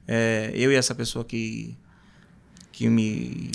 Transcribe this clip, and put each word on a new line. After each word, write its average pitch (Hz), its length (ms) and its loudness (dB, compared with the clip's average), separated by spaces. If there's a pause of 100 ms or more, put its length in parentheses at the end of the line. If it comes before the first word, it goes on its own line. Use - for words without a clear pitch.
é, 113 460 0
eu 131 180 4
e 139 40 6
essa 127 180 2
pessoa 117 320 -4
que, 113 500 -6 (960)
que 117 180 -2
me 113 640 0